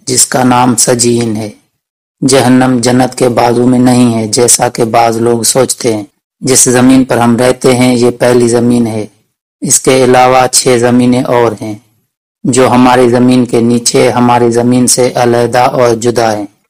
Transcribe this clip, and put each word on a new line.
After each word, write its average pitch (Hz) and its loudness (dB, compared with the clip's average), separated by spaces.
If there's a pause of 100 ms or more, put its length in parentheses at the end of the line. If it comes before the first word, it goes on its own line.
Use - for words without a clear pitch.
जिसका 127 -4
नाम 123 2
सजीन 120 -2
है। 107 -8 (720)
जहन्नम 127 2
जन्नत 123 -2
के 127 -2
बाजू 120 0
में 127 2
नहीं 123 2
है, 110 -4
जैसा 120 -2
कि 127 -4
बाज 113 0
लोग 117 -2
सोचते 120 -2
हैं। 104 -8 (360)
जिस 127 0
जमीन 127 2
पर 123 -2
हम 117 0
रहते 127 0
हैं, 127 0
ये 120 2
पहली 120 0
जमीन 120 0
है। 107 -8 (540)
इसके 131 0
अलावा 127 4
छह 127 0
जमीनें 123 0
और 117 0
हैं, 107 -12 (640)
जो 127 2
हमारी 127 2
जमीन 123 2
के 117 -2
नीचे, 120 0
हमारी 120 0
जमीन 123 0
से 123 -2
अलहदा 120 0
और 123 0
जुदा 113 -2
है। 104 -4 (220)